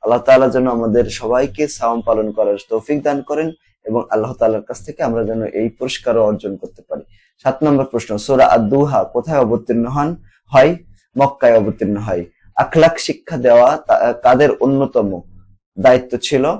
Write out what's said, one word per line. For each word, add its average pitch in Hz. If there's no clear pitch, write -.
আল্লাহ 117
তাআলা 131
যেন 127
আমাদের 117
সবাইকে 135
সাওম 117
পালন 110
করার 104
তৌফিক 123
দান 143
করেন 156
এবং 107
আল্লাহ 110
তাআলার 110
কাছ -
থেকে 156
আমরা 117
যেন 110
এই 110
পুরস্কারও 117
অর্জন 104
করতে -
পারি। 73
সাত 135
নম্বর 143
প্রশ্ন, 110
সূরা 127
আদ-দুহা 117
কোথায় 143
অবতীর্ণ 117
হন, 147
হয়? 143
মক্কায় 127
অবতীর্ণ 104
হয়। 95
আখলাক -
শিক্ষা -
দেওয়া 123
তা-, 117
কাদের 131
অন্যতম 123
দায়িত্ব 127
ছিল? 135